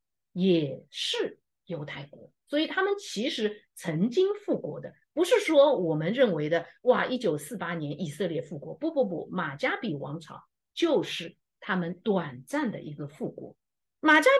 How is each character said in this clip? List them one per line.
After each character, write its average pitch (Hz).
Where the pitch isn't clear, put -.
也 170
是 -
犹 156
太 143
国。 -
所 190
以 -
他 370
们 403
其 247
实 208
曾 175
经 381
复 339
国 -
的， -
不 339
是 453
说 285
我 165
们 160
认 240
为 151
的， 165
哇， 226
一 254
九 180
四 -
八 175
年 147
以 165
色 190
列 151
复 147
国， 160
不， 320
不， 262
不， 165
马 156
加 311
比 208
王 143
朝 -
就 311
是 -
他 196
们 175
短 165
暂 285
的 -
一 151
个 143
复 -
国。 -
马 311
加 480